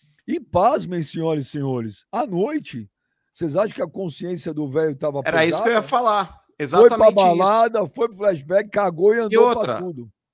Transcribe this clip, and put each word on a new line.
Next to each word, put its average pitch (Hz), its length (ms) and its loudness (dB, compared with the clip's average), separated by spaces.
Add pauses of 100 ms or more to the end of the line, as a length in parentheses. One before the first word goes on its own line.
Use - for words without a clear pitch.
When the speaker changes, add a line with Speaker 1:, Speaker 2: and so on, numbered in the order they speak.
(280)
Speaker 1:
e, 320 120 -4
pasmem, 185 640 -2
senhoras 156 460 -4
e - 20 -20
senhores, 127 640 -8
à 226 160 -4
noite, 185 600 -6 (440)
vocês 151 260 -8
acham 208 180 0
que - 60 -8
a 175 80 -6
consciência 175 640 -10
do 151 140 -6
velho 151 280 -2
tava 143 300 -6
Speaker 2:
Era 160 200 0
isso 170 180 0
que 233 60 0
eu 233 40 2
ia 220 80 2
Speaker 1:
pesada? 220 60 -6
Speaker 2:
falar. 214 600 -2 (120)
Speaker 1:
Foi 151 60 -6
pra - 0 -
Speaker 2:
Exatamente 190 440 6
isso. 190 60 4
Speaker 1:
balada, 202 720 2
foi - 200 -4
pro 196 100 -14
flashback, 190 540 0
cagou 196 420 2
e 233 40 -2
Speaker 2:
E - 20 0
Speaker 1:
andou 226 320 4
pra 240 80 -2
Speaker 2:
outra, 127 180 -4
Speaker 1:
tudo. 139 320 -10 (240)